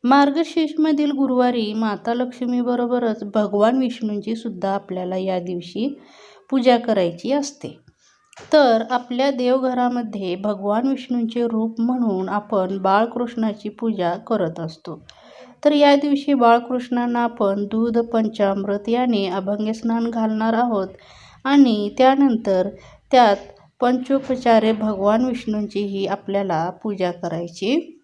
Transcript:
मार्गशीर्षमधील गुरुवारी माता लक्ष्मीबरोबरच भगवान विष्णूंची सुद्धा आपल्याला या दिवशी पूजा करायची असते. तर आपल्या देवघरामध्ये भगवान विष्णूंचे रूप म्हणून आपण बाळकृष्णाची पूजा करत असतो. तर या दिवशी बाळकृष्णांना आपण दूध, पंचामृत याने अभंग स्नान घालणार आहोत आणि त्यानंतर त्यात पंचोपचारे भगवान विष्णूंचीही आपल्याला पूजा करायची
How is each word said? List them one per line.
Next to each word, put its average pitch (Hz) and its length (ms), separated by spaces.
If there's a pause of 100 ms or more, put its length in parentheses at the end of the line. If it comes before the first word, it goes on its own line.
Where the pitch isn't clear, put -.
मार्गशीर्षमधील 302 1080
गुरुवारी 247 600
माता 220 400
लक्ष्मीबरोबरच 247 1080 (100)
भगवान 208 440
विष्णूंची 220 580
सुद्धा 196 340
आपल्याला 185 480
या 185 220
दिवशी 180 480 (640)
पूजा 247 280
करायची 208 540
असते. 285 380 (840)
तर 240 380
आपल्या 247 400
देवघरामध्ये 247 1040
भगवान 208 520
विष्णूंचे 240 600
रूप 226 340
म्हणून 226 480
आपण 196 480
बाळकृष्णाची 220 920
पूजा 196 440 (140)
करत 175 320
असतो. 160 380 (680)
तर 294 80
या 285 240
दिवशी 285 380
बाळकृष्णांना 240 920
आपण 208 420
दूध, 226 400
पंचामृत 202 840
याने 233 400
अभंग 202 440
स्नान 233 360
घालणार 220 440
आहोत 220 340 (580)
आणि 240 520
त्यानंतर 233 720 (420)
त्यात 226 340 (360)
पंचोपचारे 254 880
भगवान 214 540
विष्णूंचीही 208 840
आपल्याला 196 600 (140)
पूजा 190 300
करायची 175 680 (240)